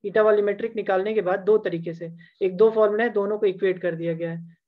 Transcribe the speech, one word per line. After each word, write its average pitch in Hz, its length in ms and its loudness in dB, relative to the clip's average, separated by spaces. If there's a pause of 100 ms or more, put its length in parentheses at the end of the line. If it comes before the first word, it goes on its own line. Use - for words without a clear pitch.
(100)
eta 214 140 4
volumetric 208 520 2
निकालने 196 380 -2
के 214 60 0
बाद 185 200 -2
दो 208 180 4
तरीके 170 360 -4
से, 165 180 -12 (300)
एक 185 140 -2
दो 220 140 6
फॉर्मूला 214 340 2
है, 240 60 0
दोनों 208 280 -2
को 208 80 0
equate 185 360 -2
कर 170 120 -2
दिया 165 180 -4
गया 165 200 -6
है। 170 240 -12 (120)